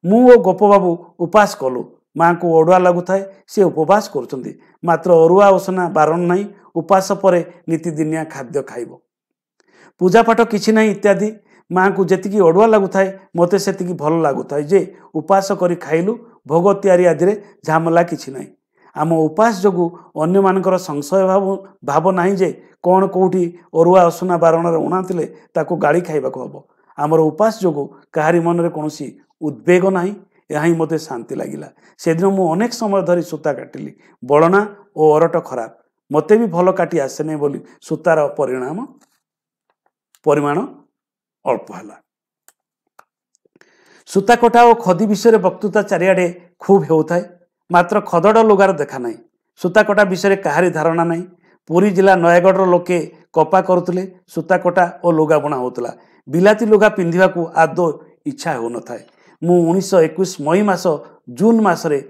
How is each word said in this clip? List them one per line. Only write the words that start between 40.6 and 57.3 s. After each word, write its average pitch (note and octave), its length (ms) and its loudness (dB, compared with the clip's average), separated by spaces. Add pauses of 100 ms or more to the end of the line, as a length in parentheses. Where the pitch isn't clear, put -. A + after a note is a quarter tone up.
ଅଳ୍ପ A2+ 260 -6
ହେଲା। G2+ 220 -18 (2000)
ସୂତାକଟା A#3 580 4
ଓ A#3 100 6
ଖଦି F#3 320 0
ବିଷୟରେ G#3+ 320 2
ବକ୍ତୃତା F#3+ 440 -2
ଚାରିଆଡ଼େ F3+ 440 0 (340)
ଖୁବ୍ F#3+ 240 2
ହେଉଥାଏ, D#3+ 400 0 (480)
ମାତ୍ର F3+ 280 2
ଖଦଡ଼ G3+ 420 2
ଲୁଗାର G3 300 4
ଦେଖା C#3 260 -6
ନାହିଁ। A#2+ 180 -8 (400)
ସୂତାକଟା G#3 480 2
ବିଷୟରେ F#3+ 320 0
କାହାରି F3 340 -2
ଧାରଣା E3 340 -2
ନାହିଁ। E3+ 200 -4 (420)
ପୁରୀ F3 240 2
ଜିଲ୍ଲା F#3+ 260 4
ନୟାଗଡ଼ର F3+ 500 4
ଲୋକେ F3 320 0 (360)
କପା E3 260 2
କରୁଥିଲେ, F#3 680 -4
ସୂତାକଟା F3 760 -2
ଓ F3 60 2
ଲୁଗା D#3 280 2
ବୁଣା D3 180 -4
ହେଉଥିଲା। B2 360 -8 (360)
ବିଲାତି G3+ 380 2
ଲୁଗା G#3+ 220 4
ପିନ୍ଧିବାକୁ F3 580 0 (100)